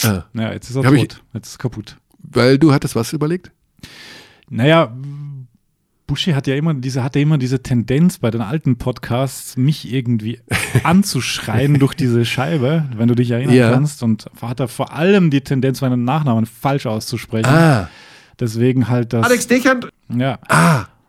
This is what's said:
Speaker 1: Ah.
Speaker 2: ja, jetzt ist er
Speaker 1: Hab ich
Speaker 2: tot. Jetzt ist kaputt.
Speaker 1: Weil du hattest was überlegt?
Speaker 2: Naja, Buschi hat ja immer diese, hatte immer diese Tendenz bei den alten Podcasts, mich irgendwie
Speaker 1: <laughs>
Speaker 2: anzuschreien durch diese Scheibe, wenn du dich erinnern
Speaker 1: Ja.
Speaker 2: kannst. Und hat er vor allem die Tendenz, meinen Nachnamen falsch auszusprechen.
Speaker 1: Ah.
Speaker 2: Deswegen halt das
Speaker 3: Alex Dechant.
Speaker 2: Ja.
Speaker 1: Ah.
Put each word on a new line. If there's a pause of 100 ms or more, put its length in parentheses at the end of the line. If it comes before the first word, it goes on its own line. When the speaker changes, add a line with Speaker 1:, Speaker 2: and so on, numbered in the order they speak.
Speaker 1:
Ah.
Speaker 2:
ja,
jetzt
ist
er
Speaker 1:
Hab
ich
Speaker 2:
tot. (120)
Jetzt
ist
kaputt. (220)
Speaker 1:
Weil
du
hattest
was
überlegt? (1000)
Speaker 2:
Naja, (1080)
Buschi
hat
ja
immer
diese,
hatte
immer
diese
Tendenz
bei
den
alten
Podcasts,
mich
irgendwie (220)
Speaker 1:
<laughs>
Speaker 2:
anzuschreien
durch
diese
Scheibe, (100)
wenn
du
dich
erinnern
Speaker 1:
Ja.
Speaker 2:
kannst.
Und (140)
hat
er
vor
allem
die
Tendenz,
meinen
Nachnamen
falsch
auszusprechen.
Speaker 1:
Ah. (480)
Speaker 2:
Deswegen
halt
das
Speaker 3:
Alex
Dechant. (200)
Speaker 2:
Ja. (100)
Speaker 1:
Ah. (220)